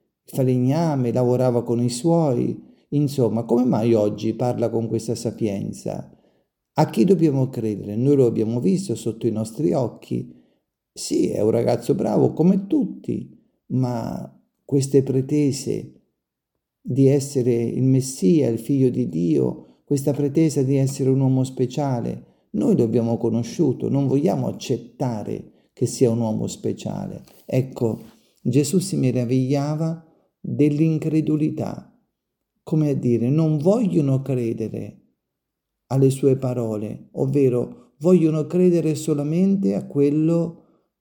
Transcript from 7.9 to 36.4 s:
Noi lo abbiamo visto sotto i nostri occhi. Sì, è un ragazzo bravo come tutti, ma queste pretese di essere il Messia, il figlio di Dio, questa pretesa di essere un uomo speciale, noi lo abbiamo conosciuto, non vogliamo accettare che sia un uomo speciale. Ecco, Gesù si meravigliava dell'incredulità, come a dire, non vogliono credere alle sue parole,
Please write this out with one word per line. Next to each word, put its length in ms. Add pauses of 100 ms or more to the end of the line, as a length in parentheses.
Noi 200
lo 100
abbiamo 340
visto 360
sotto 320
i 40
nostri 420
occhi. 600 (560)
Sì, 380
è 120
un 100
ragazzo 420
bravo 400
come 320
tutti, 720 (280)
ma 760 (220)
queste 380
pretese 920 (880)
di 260
essere 460
il 300
Messia, 640
il 100
figlio 320
di 180
Dio, 800
questa 260
pretesa 520
di 140
essere 340
un 80
uomo 240
speciale, 1080
noi 240
lo 80
abbiamo 340
conosciuto, 720
non 180
vogliamo 400
accettare 1300
che 120
sia 240
un 100
uomo 280
speciale. 720 (240)
Ecco, 560 (400)
Gesù 380
si 160
meravigliava 1080 (340)
dell'incredulità, 1500 (680)
come 260
a 40
dire, 360
non 280
vogliono 640
credere 800 (840)
alle 220
sue 280
parole, 760